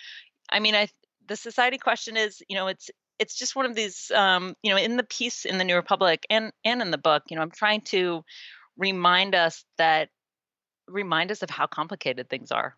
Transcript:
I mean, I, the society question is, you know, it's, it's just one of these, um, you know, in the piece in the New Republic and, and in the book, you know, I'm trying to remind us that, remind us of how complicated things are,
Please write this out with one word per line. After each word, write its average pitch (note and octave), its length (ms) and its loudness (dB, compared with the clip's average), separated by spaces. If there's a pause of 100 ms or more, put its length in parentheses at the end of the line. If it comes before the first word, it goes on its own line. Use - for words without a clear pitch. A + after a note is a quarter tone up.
(500)
I G3+ 100 2
mean, G#3+ 160 2
I, G#3 120 2 (400)
the G#3 80 -6
society B3 420 -2
question A#3 380 -2
is, G#3+ 320 -2
you F#3+ 80 -8
know, F#3+ 120 -2
it's, - 220 -8 (300)
it's G#3+ 160 -2
just B3 200 -6
one C4+ 100 0
of B3 100 -4
these, G#3+ 360 -6
um, F#3 500 4
you G#3+ 100 0
know, G3 60 4
in A3 180 0
the B3 80 0
piece - 420 -6
in F#3 120 -2
the F#3 60 2
New F3+ 120 2
Republic F3 540 2
and, A3 220 0 (120)
and B3 180 0
in F#3+ 100 -2
the D#3 60 -2
book, D3+ 320 2
you E3+ 60 -8
know, D#3+ 60 -2
I'm D#3+ 100 -4
trying G#3+ 300 0
to F3+ 420 -2 (540)
remind F#3 580 2
us E3 300 2 (120)
that, D#3+ 320 2 (760)
remind F#3 440 -2
us G#3+ 100 -8
of F3+ 80 -8
how C#3 180 -2
complicated D3+ 640 -6
things B2 220 -6
are, - 260 -2